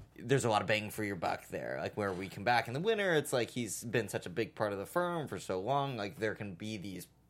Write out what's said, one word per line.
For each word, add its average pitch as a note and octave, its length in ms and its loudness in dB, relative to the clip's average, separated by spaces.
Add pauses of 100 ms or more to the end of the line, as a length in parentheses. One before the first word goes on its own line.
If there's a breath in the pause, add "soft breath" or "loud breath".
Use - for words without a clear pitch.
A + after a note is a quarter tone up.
(180)
there's B2 260 2
a A#2+ 60 4
lot G#2 120 6
of F#2+ 60 -2
bang G#2+ 220 2
for G#2+ 160 -2
your G2 100 0
buck F2+ 340 -2
there. C2 320 -4
Like, G2+ 140 -4
where G2+ 160 2
we F#2 160 -4
come G2+ 160 -8
back A#2+ 240 4
in A#2 60 -4
the C3+ 80 -2
winter, G3+ 320 2
it's D3 180 4
like A#2+ 200 2
he's A2+ 320 -4
been A2+ 260 0
such - 160 -4
a - 40 -6
big G2+ 260 -2
part G#2 180 0
of G2 60 -2
the G2 60 -4
firm F3 440 0
for F#2+ 100 -4
so F#2 220 -2
long. C#3 340 0
Like, G#2 240 -4
there G#2+ 160 0
can G2+ 200 -8
be A2 220 -6
these F2+ 300 -8 (220)